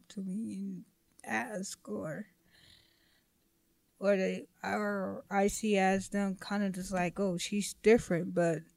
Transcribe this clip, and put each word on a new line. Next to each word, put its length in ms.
to 120
me 320
and 320
ask, 640
or, 380
or 160
they, 300
or 640
I 180
see 300
as 320
them 300
kinda 300
just 240
like, 260
"Oh, 180
she's 360
different," 500
but 260